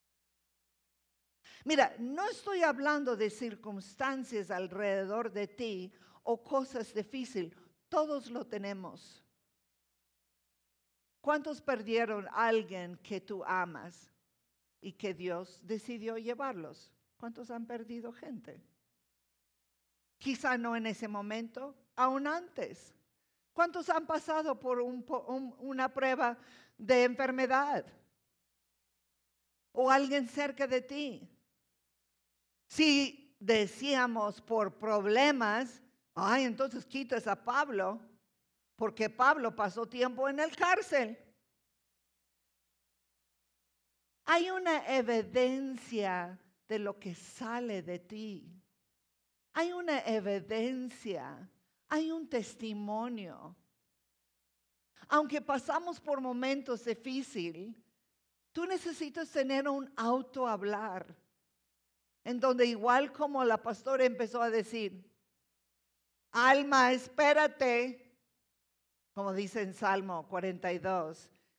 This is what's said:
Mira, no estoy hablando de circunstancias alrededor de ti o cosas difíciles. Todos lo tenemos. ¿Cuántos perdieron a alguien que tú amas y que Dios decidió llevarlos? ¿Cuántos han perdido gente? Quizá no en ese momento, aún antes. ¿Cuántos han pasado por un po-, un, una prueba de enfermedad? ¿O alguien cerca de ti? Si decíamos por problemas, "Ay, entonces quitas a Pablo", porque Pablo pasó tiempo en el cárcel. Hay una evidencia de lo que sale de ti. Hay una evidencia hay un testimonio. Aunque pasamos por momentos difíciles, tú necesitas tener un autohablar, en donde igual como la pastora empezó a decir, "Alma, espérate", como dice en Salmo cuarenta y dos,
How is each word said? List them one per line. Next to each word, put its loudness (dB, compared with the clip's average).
Mira, 4
no -4
estoy -4
hablando 2
de 0
circunstancias -6
alrededor -2
de -4
ti -8
o -2
cosas -2
difíciles. -6
Todos 0
lo -8
tenemos. -10
¿Cuántos 0
perdieron 0
a 2
alguien 0
que -8
tú -8
amas -4
y -12
que -6
Dios -6
decidió -6
llevarlos? -8
¿Cuántos -12
han -8
perdido -10
gente? -14
Quizá -2
no -2
en -2
ese -4
momento, -8
aún 2
antes. -6
¿Cuántos 0
han 2
pasado 0
por -2
un -4
po-, -4
un, -6
una -2
prueba 0
de 6
enfermedad? 2
¿O 4
alguien 4
cerca -2
de 2
ti? -8
Si 2
decíamos 2
por 0
problemas, 2
"Ay, 2
entonces -4
quitas -4
a 0
Pablo", -2
porque -2
Pablo 4
pasó -2
tiempo 0
en -2
el 0
cárcel. 2
Hay 4
una 0
evidencia 0
de -2
lo -4
que -8
sale -6
de -8
ti. -12
Hay 0
una -2
evidencia -4
hay 0
un -6
testimonio. -6
Aunque 2
pasamos -2
por -2
momentos -2
difíciles, -6
tú -4
necesitas -6
tener 0
un -4
autohablar, -2
en -4
donde 6
igual 4
como 0
la 4
pastora 2
empezó 0
a 2
decir, -2
"Alma, 8
espérate", 4
como -4
dice -2
en -6
Salmo 0
cuarenta -2
y -2
dos, -4